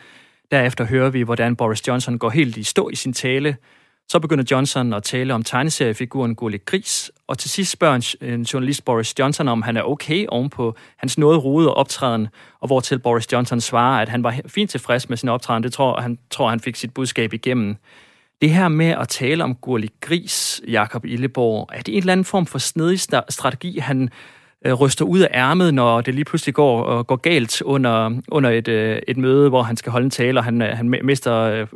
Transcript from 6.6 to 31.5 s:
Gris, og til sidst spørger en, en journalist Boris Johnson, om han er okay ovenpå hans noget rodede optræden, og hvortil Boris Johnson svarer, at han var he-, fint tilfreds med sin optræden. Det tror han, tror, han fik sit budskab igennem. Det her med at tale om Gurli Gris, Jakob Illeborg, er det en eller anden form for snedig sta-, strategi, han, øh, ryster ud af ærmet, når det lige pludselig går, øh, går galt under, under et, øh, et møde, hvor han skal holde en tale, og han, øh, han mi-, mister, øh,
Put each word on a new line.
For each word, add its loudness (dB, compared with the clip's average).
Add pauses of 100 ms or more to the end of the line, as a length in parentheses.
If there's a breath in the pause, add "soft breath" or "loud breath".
Gris, -4 (160)
og -6
til -8
sidst -2
spørger 2
en, -4
en -4
journalist -4
Boris 0
Johnson, 0
om 0
han -2
er 0
okay -2
ovenpå -4 (200 loud breath)
hans -4
noget 6
rodede 4
optræden, 0 (320 loud breath)
og -6
hvortil 0
Boris 0
Johnson 0
svarer, 2
at -2
han -2
var 0
he-, -8
fint -2
tilfreds -2
med -4
sin -4
optræden. -2
Det -4
tror 0
han, -6 (120)
tror, 0
han 0
fik -8
sit -10
budskab -4
igennem. -2 (680 soft breath)
Det 4
her 4
med 2
at -2
tale -2
om -2
Gurli -4 (100)
Gris, -4
Jakob -2
Illeborg, -2
er -12
det -4
en 2
eller 2
anden 2
form 0
for -8
snedig 0
sta-, -2
strategi, -4
han, -2 (560 loud breath)
øh, 2
ryster 2
ud 4
af 6
ærmet, 4
når 4
det -2
lige -2
pludselig -4
går, 2
øh, -2
går 0
galt 0
under, 2
under 2
et, 0
øh, 0 (100)
et -2
møde, 6
hvor 4
han -2
skal -6
holde 2
en 2
tale, 0
og -2
han, 0
øh, -2
han 0
mi-, -4
mister, 0
øh, 0